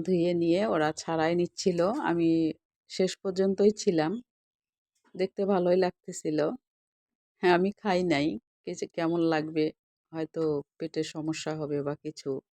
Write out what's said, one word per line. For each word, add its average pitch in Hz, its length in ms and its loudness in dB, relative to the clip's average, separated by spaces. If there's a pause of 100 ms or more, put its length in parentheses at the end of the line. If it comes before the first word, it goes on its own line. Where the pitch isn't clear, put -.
ধুয়ে 175 320 2
নিয়ে 170 340 2
ওরা 160 240 2
ছাড়াই 160 440 -2
নিচ্ছিল। 175 440 0 (220)
আমি 170 280 2 (640)
শেষ 185 260 0
পর্যন্তই 196 600 2
ছিলাম, 160 340 0 (1040)
দেখতে 190 300 -4
ভালোই 180 320 2
লাগতেছিল। 180 600 -2 (1040)
হ্যাঁ, 180 120 6
আমি 185 180 2
খাই 185 300 0
নাই, 151 240 2 (320)
কে - 160 -12
যে 196 120 -8
কেমন 170 360 -2
লাগবে, 156 420 0 (460)
হয়তো 160 300 -6 (320)
পেটের 160 360 -6
সমস্যা 156 460 -6
হবে 147 280 -4
বা 147 120 -4
কিছু। - 340 -10 (240)